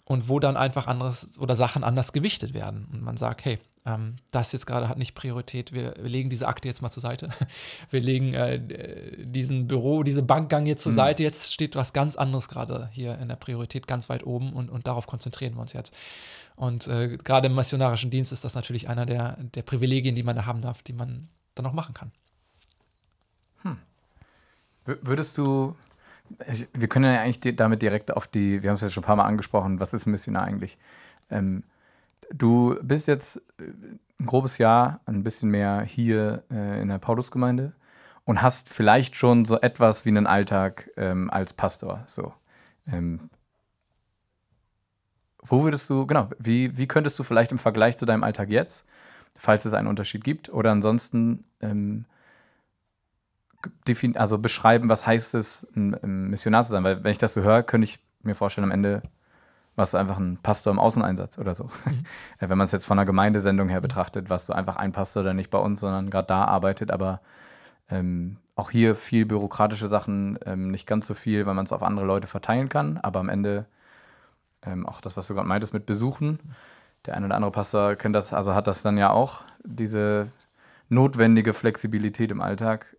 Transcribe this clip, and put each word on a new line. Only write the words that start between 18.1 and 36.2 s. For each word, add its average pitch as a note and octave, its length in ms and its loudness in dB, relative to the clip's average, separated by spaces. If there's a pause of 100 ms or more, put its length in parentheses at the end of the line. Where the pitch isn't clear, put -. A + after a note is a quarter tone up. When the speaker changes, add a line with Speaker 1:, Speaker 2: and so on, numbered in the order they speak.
Speaker 1:
Dienst C3 220 -2
ist B2+ 120 -8
das A#2 100 -8
natürlich A#2+ 340 -6
einer A#2+ 180 -4
der, A#2+ 300 -4 (180)
der A#2 80 -8
Privilegien, B2+ 540 0
die A#2+ 80 -2
man A#2+ 120 -2
da A2 100 -4
haben A#2 160 -6
darf, A#2+ 200 -8
die B2+ 120 -14
man B2 340 -10 (260)
dann B2+ 120 -8
auch B2+ 60 -4
machen D#3 220 -8
kann. - 160 -16 (1500)
Speaker 2:
Hm. D#3+ 140 -8 (1080)
W-, C3+ 160 -4
würdest C#3+ 360 -4
du, C3+ 380 0 (720)
ich, A#2 220 -6
wir A2+ 160 0
können C3+ 240 4
ja A#2+ 80 4
eigentlich A#2 200 -2
di-, A#2+ 140 -2
damit A2 280 4
direkt G#2+ 340 0
auf - 100 -2
die, G2+ 360 0
wir G2 80 0
haben G#2 40 2
es G2 60 -2
jetzt G2+ 140 -2
schon F#2 100 -6
ein - 20 -4
paar G#2+ 100 6
Mal G2+ 100 6
angesprochen, G#2 540 0
was F#2+ 140 -2
ist A2 120 -6
ein G#2+ 60 2
Missionar G2 320 -2
eigentlich? G2 340 -8 (520)
Ähm, F#2+ 320 -2 (720)
du A#2+ 500 4
bist C#3+ 240 0
jetzt, C#3+ 300 -2 (240)
äh, D#2+ 40 -16 (540)
ein B2+ 80 -6
grobes C3 300 0
Jahr, A#2+ 480 6
ein G2+ 180 -2
bisschen A2 280 -2
mehr G2+ 320 0
hier, A2 680 0